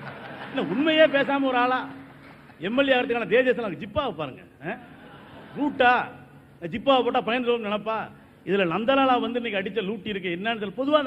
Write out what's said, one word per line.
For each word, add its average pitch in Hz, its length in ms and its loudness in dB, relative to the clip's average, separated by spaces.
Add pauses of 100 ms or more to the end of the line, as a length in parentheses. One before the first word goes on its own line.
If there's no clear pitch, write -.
(480)
இல்ல 269 120 -4 (120)
உண்மையே 311 320 6 (100)
பேசாம 277 360 2
ஒரு 247 120 2
ஆளா? 254 160 2 (880)
எம் 226 140 -2
எல் 277 100 4
ஏ 262 60 6
ஆகிறதுக்கான 240 360 -2
தேஜஸ்லாம் 233 480 2
ஜிப்பாவை 226 380 -4
பாருங்க. 123 240 -8 (240)
ஆ? 202 80 -6 (840)
ரூட்டா? 254 340 2 (840)
ஜிப்பாவை 262 300 4
போட்டா 240 240 0
பயந்துருவோம்னு 233 400 -2
நினைப்பா? 214 280 -4 (520)
இதுல 190 260 2
நந்தலாலா 262 400 4 (100)
வந்து 233 160 -2
இன்னைக்கு 208 200 -2
அடிச்ச 196 280 -4
லூட்டி 214 240 -6
இருக்கு 180 240 -4
என்னன்னு 220 260 -4
தெரியல. 202 180 -8
பொதுவா 285 260 4